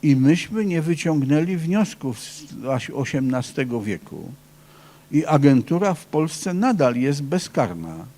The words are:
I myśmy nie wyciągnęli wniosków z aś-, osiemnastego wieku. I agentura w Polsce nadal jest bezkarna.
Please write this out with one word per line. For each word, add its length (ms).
I 120
myśmy 500
nie 160
wyciągnęli 760
wniosków 600
z 240
aś-, 180
osiemnastego 920
wieku. 500
I 140
agentura 680
w 120
Polsce 480
nadal 420
jest 280
bezkarna. 720